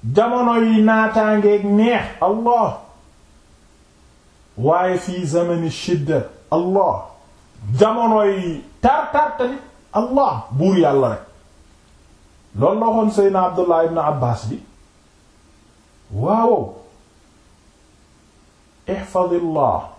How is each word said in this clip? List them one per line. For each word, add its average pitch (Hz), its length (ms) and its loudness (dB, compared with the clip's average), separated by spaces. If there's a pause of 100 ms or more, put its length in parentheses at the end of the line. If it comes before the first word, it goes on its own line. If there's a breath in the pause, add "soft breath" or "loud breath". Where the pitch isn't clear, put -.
(140)
Jamono 233 480 2
yi 220 200 4
naataangeeg 214 800 2
neex, 208 400 2 (160)
Allah. 220 580 0 (1800)
Waaye 175 420 0
fi 180 280 -6
zamani 165 440 -2
shidda, 151 520 -2 (280)
Allah. 180 540 0 (760)
Jamono 226 460 4
yi 180 400 -2 (160)
tar-tar 294 560 0
tamit, 254 240 -4 (320)
Allah. 233 580 0
Buur 180 280 2
Yàlla 139 320 2
rek. 104 100 -8 (1400)
Loolu 196 220 0
la 226 60 0
waxoon 220 240 0
Seydina 196 340 2
Abdullah 175 400 0
ibn 165 140 -2
Abbas 127 500 -2
bi. 127 100 -8 (1500)
Waaw. 175 640 0 (2250)
Ihfazillah. 170 1120 -2